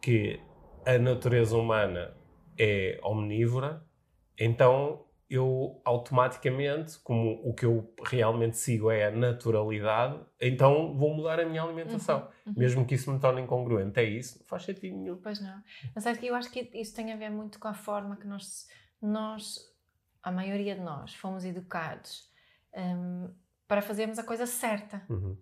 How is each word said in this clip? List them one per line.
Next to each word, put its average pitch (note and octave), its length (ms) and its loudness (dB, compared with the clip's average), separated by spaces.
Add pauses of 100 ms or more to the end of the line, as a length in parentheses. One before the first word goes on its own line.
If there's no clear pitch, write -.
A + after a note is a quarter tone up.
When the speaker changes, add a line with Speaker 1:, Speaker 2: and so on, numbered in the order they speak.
Speaker 1:
que G#2+ 360 2 (480)
a B2+ 120 4
natureza A#2+ 600 4
humana G#2 560 0 (460)
é G2+ 440 2
omnívora, A#2 840 0 (520)
então C3 680 4 (240)
eu C3 540 0
automaticamente, C3 1160 0
como A2+ 440 0
o A#2 100 -2
que - 120 -2
eu A2+ 260 2 (140)
realmente A#2 520 2
sigo A2+ 340 2
é G#2+ 140 4
a G#2 60 2
naturalidade, A2 1080 0 (200)
então C#3 560 4
vou D3 200 2
mudar D#3+ 240 -2
a E3+ 60 2
minha D#3+ 180 -2
alimentação. E3 560 -2
Speaker 2:
Uhum, - 80 -12 (200)
uhum. G#3 80 -6
Speaker 1:
Mesmo B2 300 4
que B2+ 100 0
isso C3 160 -2
me C3+ 80 0
torne C3 220 4
incongruente. A#2+ 580 0
É A#2+ 40 6
isso? A2+ 360 -4
Não - 60 -20
faz F3+ 180 -8
sentido F#3+ 320 -10
nenhum. F#3 260 -8
Speaker 2:
Pois G3+ 200 -8
não. G3 200 -12 (340)
Mas G#3 80 -8
sabes A#3 160 -2
que B3 80 -6
eu A#3+ 80 -2
acho A#3+ 160 -6
que A#3+ 240 -8
isso A3 200 -10
tem A3+ 160 -8
a A3 60 -10
ver G#3+ 140 -8
muito G#3+ 280 -10
com - 80 -8
a G#3 60 -6
forma G3+ 440 -6
que G3+ 100 -14
nós, - 400 -12 (340)
nós, G#3+ 580 -4 (640)
a F#3 100 -6
maioria G3 440 -2
de F#3 60 -8
nós, D#3 340 -10
fomos F#3+ 280 -8
educados, F3+ 840 -8 (480)
hum, F3+ 560 -6 (340)
para G3+ 140 2
fazermos A3 380 -4
a A3+ 40 -8
coisa A#3 220 -4
certa. G#3 640 -4
Speaker 1:
Uhum. F#2+ 320 -4